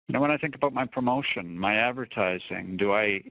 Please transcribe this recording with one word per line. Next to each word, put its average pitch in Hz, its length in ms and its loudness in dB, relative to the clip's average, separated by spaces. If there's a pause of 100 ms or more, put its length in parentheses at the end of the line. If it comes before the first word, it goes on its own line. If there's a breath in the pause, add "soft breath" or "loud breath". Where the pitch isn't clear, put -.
You - 60 -6
know, 123 80 2
when 147 80 4
I 151 80 2
think 143 160 -4
about 139 180 0
my 127 140 -2
promotion, 123 720 -2
my 98 160 2
advertising, 98 1040 -2
do 101 160 2
I, 104 380 2